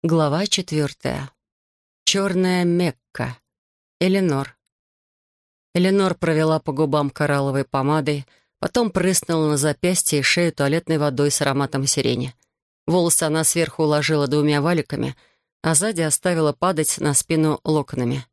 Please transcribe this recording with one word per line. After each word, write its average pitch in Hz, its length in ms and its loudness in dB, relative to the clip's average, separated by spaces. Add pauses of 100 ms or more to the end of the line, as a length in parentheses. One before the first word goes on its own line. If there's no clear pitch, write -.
Глава 165 440 0
четвёртая. 143 840 -4 (720)
Чёрная 185 600 0
Мекка. 175 720 -2 (640)
Эленор. 180 560 0 (1200)
Эленор 190 400 4
провела 156 440 2
по 151 140 -6
губам 143 380 0
коралловой 139 540 0
помадой, 143 640 -2 (340)
потом 233 300 0
прыснула 175 600 0
на 147 80 0
запястье 151 600 0
и - 20 -4
шею 170 320 0
туалетной 160 420 0
водой 143 340 0
с - 120 -2
ароматом 139 440 -2
сирени. 127 480 -2 (520)
Волосы 170 380 2
она 156 200 0
сверху 160 380 0
уложила 147 440 2
двумя 147 360 2
валиками, 143 540 -2 (440)
а 160 140 0
сзади 190 260 0
оставила 156 540 0
падать 160 420 -2
на 147 160 -2
спину 156 500 0
локонами. 131 720 -2